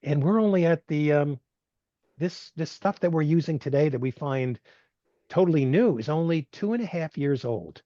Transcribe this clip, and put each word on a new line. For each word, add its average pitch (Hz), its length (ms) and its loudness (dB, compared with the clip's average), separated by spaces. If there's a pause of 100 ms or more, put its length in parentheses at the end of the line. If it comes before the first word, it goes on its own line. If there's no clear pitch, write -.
And 147 200 0
we're 208 180 2
only 196 240 2
at 165 220 0
the, 151 260 0
um, 147 260 0 (760)
this, - 380 -8
this 160 160 -6
stuff - 280 -4
that 175 120 0
we're 160 100 0
using 156 380 0
today 147 300 2
that 131 100 -4
we 131 120 -4
find 131 480 -4 (720)
totally 165 360 4
new 165 320 2
is 110 120 -6
only 160 420 -2
two 208 220 -6
and 240 100 -4
a 214 40 -8
half 160 300 -8
years 143 280 -2
old. 90 400 -6